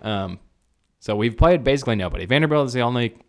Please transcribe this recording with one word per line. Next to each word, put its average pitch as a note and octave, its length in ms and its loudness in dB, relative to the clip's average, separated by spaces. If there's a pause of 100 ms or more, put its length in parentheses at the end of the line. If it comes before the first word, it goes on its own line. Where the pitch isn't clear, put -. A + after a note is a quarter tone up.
Um, G2 380 -6 (640)
so G#2 160 -4
we've A2 200 0
played E3 280 4
basically C3+ 320 0
nobody. F2+ 280 -4
Vanderbilt D3 440 2
is A#2+ 40 -8
the B2 100 -2
only A#2+ 340 -2 (120)